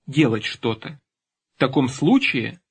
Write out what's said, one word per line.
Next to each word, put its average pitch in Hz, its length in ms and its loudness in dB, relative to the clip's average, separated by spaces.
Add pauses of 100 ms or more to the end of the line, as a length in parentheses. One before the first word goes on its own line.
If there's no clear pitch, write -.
делать 131 380 0
что-то". - 560 -8 (540)
В - 40 -14
таком 135 300 2
случае 147 720 0 (100)